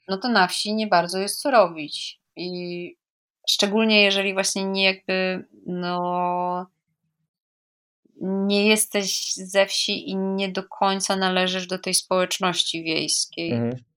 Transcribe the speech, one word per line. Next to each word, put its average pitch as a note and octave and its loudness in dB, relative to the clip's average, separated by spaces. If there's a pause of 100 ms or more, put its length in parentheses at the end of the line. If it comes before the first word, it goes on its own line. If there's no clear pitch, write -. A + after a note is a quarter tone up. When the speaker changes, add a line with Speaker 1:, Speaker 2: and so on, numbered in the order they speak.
Speaker 1:
no F#3+ -2
to B3 -4
na G3 6
wsi G#3+ -4
nie A3 -2
bardzo F3 2
jest G3+ -4
co D4 0
robić. E3+ 2 (160)
I F3 -8 (600)
szczególnie G#3+ 4
jeżeli G3 2
właśnie G3 -2
nie F#3+ 0
jakby, F#3 0 (200)
no, F3+ -2 (1600)
nie G3 2
jesteś G#3 0
ze F#3 2
wsi - -4
i F#3+ -4
nie F#3+ -2
do F#3+ -6
końca G3 0
należysz F#3 0
do F#3 -4
tej F#3 -4
społeczności F3+ 0
wiejskiej. D#3+ -2
Speaker 2:
Mhm. A#2 -2 (140)